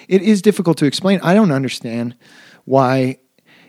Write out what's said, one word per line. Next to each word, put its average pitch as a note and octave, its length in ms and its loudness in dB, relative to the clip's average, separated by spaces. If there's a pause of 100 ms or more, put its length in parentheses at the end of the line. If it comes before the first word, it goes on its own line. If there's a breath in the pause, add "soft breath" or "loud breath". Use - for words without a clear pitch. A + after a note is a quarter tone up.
it F#3+ 140 2
is G#3 200 2
difficult F3+ 360 0
to D3+ 80 0
explain. F#3 360 -2
I E3+ 120 2
don't G#3 180 4
understand A#2+ 600 -6 (500 soft breath)
why C3 540 0 (500 soft breath)